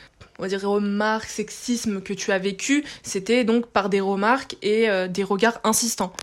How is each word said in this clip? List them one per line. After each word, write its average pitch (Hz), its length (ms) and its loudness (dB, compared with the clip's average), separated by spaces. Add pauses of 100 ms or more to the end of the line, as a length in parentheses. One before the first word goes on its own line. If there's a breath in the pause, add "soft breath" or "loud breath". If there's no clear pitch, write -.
(400 loud breath)
on - 40 -6
va 196 40 -2
dire, 190 200 -2
remarques, 208 640 0
sexisme 220 720 -4
que 196 120 -6
tu 196 180 -4
as 190 80 2
vécues, 202 440 0 (200 loud breath)
c'était 226 400 0
donc 226 240 2
par 202 220 0
des 196 120 2
remarques 202 600 0
et, 220 280 2
euh, 185 180 2
des 185 160 -2
regards 214 400 2
insistants. 220 600 0